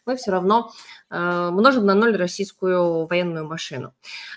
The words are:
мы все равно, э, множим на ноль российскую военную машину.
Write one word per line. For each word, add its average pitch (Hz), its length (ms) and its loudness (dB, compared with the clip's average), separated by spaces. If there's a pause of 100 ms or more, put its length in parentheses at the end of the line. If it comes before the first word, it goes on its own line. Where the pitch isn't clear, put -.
мы 254 120 -2
все 208 140 -4
равно, 196 400 2 (380)
э, 175 420 -2
множим 226 340 4
на 196 100 6
ноль 214 220 4
российскую 175 880 -2
военную 170 400 -2
машину. 156 460 -10 (440)